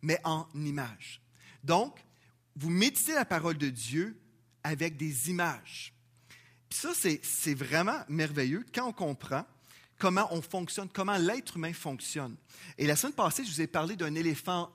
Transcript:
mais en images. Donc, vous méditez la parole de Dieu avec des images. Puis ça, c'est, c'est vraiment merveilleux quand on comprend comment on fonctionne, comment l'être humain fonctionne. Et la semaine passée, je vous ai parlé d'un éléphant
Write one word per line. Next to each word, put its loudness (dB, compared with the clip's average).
mais 2
en 0
images. -6
Donc, 4
vous -2
méditez 4
la 4
parole 0
de 2
Dieu -4
avec -2
des -2
images. -2
Puis -4
ça, -2
c'est, 2
c'est 0
vraiment 0
merveilleux 0
quand 0
on -2
comprend -4
comment 4
on -2
fonctionne, -6
comment 0
l'être 0
humain -4
fonctionne. -6
Et 2
la 6
semaine 2
passée, 2
je -6
vous -2
ai 2
parlé 0
d'un -2
éléphant 0